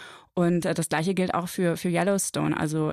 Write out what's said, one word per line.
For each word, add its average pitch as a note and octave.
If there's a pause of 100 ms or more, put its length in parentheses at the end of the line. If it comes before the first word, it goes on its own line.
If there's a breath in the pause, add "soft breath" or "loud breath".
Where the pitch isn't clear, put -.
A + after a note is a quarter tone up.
(340 loud breath)
Und, F3
äh, E3
das E3
Gleiche E3
gilt F#3
auch F3
für, E3+
für F#3
Yellowstone. E3+
Also D#3